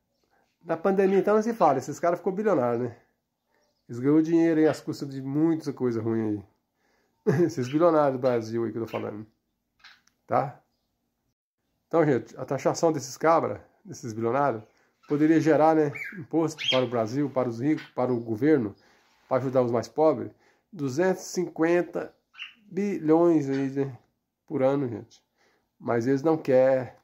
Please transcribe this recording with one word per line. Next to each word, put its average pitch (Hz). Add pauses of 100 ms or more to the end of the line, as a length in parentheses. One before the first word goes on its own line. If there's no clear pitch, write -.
(640)
na 165
pandemia, 196
então, 202
não 220
se 226
fala, 151
esses 135
caras 175
ficou 190
bilionário, 151
né? 123 (920)
Eles 120
ganhou 143
dinheiro 165
aí 156
às 139
custas 147
de 135
muita 151
coisa 123
ruim 110 (800)
aí. 175
<laughs> -
Esses 127
bilionários 151
do -
Brasil 117
aí 110
que 117
eu 113
tô 110
falando, 107 (960)
tá? 131 (1300)
Então, 160
gente, 143
a 131
taxação 151
desses 143
cabra, 135 (220)
desses 131
bilionários, 117 (440)
poderia 156
gerar, 151
né, 151 (260)
imposto 156
para 131
o 127
Brasil, 120
para 127
os 117
ricos, 147
para 127
o 120
governo, 117 (540)
para 131
ajudar 127
os 120
mais 117
pobres, 135 (360)
duzentos 175
e -
cinquenta 170 (560)
bilhões 160
aí, 135
né, 135 (480)
por 143
ano, 139
gente. 110 (560)
Mas 120
eles 135
não 160
querem 131 (120)